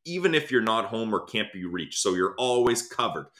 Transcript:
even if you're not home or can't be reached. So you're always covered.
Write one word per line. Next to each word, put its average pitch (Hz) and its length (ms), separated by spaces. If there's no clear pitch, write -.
even 175 300
if 147 160
you're 127 100
not 113 260
home 113 280
or 92 100
can't 107 280
be 92 120
reached. 85 340
So 95 160
you're 92 220
always 123 500
covered. 90 400